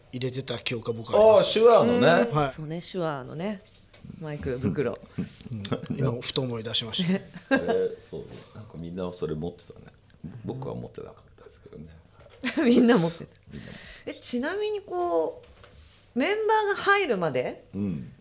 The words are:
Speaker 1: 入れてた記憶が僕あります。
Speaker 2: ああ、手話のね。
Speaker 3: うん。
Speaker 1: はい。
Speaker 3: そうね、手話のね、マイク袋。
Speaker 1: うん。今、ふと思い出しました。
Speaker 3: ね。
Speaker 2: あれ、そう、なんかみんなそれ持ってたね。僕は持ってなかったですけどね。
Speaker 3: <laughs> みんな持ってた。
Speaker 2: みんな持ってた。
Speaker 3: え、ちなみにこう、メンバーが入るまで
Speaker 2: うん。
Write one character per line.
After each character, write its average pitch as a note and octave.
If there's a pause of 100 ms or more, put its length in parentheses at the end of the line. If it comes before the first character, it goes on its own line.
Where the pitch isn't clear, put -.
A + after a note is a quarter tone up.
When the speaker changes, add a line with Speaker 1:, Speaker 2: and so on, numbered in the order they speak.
(120)
Speaker 1:
入 B2+
れ A#2+
て C3
た A#2
記 -
憶 A#2
が A2+
僕 A2
あ G3
り G#3+
ま G#3+
す。 -
Speaker 2:
あ -
あ、 -
手 G#3+
話 A#3
の A#3+
ね。 F3+
Speaker 3:
う -
ん。 -
Speaker 1:
は C#3+
い。 -
Speaker 3:
そ D#3
う -
ね、 D#3+
手 -
話 D3+
の C3
ね、 G3 (560)
マ D3+
イ D3
ク C3
袋。 C3+ (200)
Speaker 1:
う -
ん。 -
今、 C3 (100)
ふ -
と C#3
思 B2
い A2
出 A2+
し A#2+
ま A2
し F#3
た。 F3
Speaker 3:
ね。 - (200)
Speaker 2:
あ C4+
れ、 - (480)
そ D#2
う、 - (320)
な G#2+
ん -
か -
み E2
ん F2+
な F2+
そ -
れ D#2
持 E2
っ -
て -
た -
ね。 - (580)
僕 -
は -
持 -
っ -
て -
な -
か -
っ - (140)
た -
で -
す -
け -
ど -
ね。 D#2 (400)
Speaker 3:
<laughs> -
み A#3+
ん A#3+
な A3+
持 E3
っ D#3+
て -
た。 - (220)
Speaker 2:
み C#3+
ん -
な -
持 -
っ -
て -
た。 -
Speaker 3:
え、 D4+
ち -
な D#4+
み G#4+
に G#4
こ F4 (720)
う、 -
メ C4+
ン G#4
バ G#4+
ー -
が -
入 G4+
る G#3+
ま E3
で C3+
Speaker 2:
う F#2+
ん。 F2